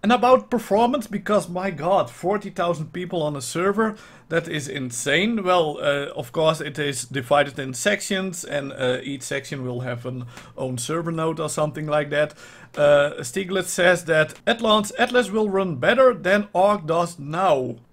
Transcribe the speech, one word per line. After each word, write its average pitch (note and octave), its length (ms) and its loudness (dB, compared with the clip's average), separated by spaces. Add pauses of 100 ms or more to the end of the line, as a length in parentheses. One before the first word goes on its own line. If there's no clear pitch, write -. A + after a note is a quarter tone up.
And A3 100 4
about B3 380 4
performance, A#3+ 560 0
because G3+ 420 -2
my F#3 220 -4
god, D#3+ 400 0
forty G3+ 400 -4
thousand E3+ 420 -4
people F3+ 300 -4
on D3 120 -2
a C#3 60 -8
server, G3+ 540 -2 (340)
that E3 180 -2
is D3+ 200 -6
insane. D3+ 760 -2
Well, F3 360 2
uh, C#3+ 360 -2
of D3 160 -10
course D#3+ 300 2
it C#3+ 160 -8
is C#3+ 260 -4
divided C#3+ 540 0
in C3+ 160 -6
sections, F#3+ 720 -2
and, C#3 280 -6
uh, C3 320 0
each C3+ 200 -8
section C#3 420 -6
will B2 160 -6
have B2 240 -8
an B2+ 200 -8 (300)
own C3 220 -6
server E3 340 -4
node D#3+ 280 -4
or D3+ 100 -4
something D3+ 380 -4
like D3 240 0
that. D3 240 0 (420)
Uh, D3 440 6
Stiglitz F#3 480 -4
says F3 360 2
that D#3 300 2 (100)
at A3+ 160 0
launch G#3+ 380 2
Atlas B3 320 2
will G#3+ 180 0
run F#3+ 280 0
better A#3+ 360 6
than G3 400 2
Ark F#3+ 320 4
does E3 320 0
now. C#3+ 600 0 (160)